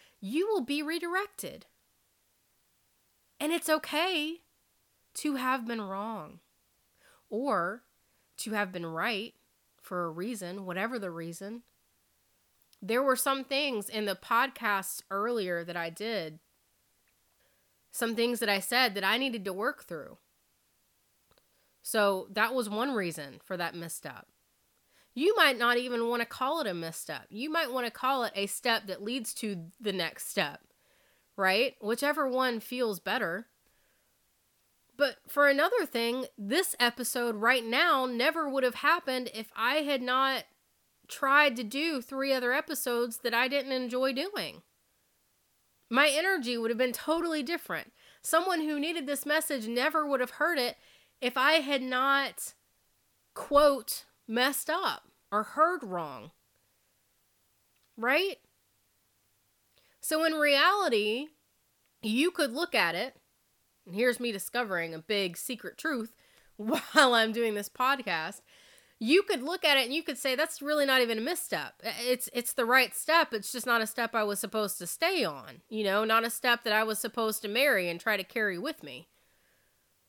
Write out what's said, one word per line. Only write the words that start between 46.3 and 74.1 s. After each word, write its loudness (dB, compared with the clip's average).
would 0
have -2
been 0
totally -2
different. -6
Someone 2
who -2
needed -4
this -4
message -2
never 0
would 0
have -2
heard 2
it 0
if -2
I 2
had 0
not, 0
quote, 4
messed 2
up 0
or 2
heard 2
wrong. -8
Right? 0
So 2
in 4
reality, 4
you 2
could 0
look -4
at 2
it, -4
and -14
here's 2
me -2
discovering -4
a -10
big -2
secret -8
truth -4
<laughs> -20
while 4
I'm 4
doing 0
this -6
podcast. -2
You 4
could -2
look -4
at 6
it 4
and -4
you -2
could -6
say, 0
"That's -2
really 2
not 4
even 2
a -2
misstep. -4
I-, -6
it's, 0
it's -4
the 0
right 4
step. 4
It's -6
just -6
not 4
a 0
step -4